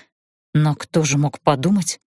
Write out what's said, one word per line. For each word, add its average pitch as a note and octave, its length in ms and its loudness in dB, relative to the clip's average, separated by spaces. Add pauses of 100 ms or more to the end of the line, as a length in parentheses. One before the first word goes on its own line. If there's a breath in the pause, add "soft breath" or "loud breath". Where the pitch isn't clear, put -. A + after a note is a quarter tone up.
(540 loud breath)
Но D3+ 220 2
кто - 280 -2
же C#3+ 140 0
мог D3 220 -2
подумать, E3 600 0 (180)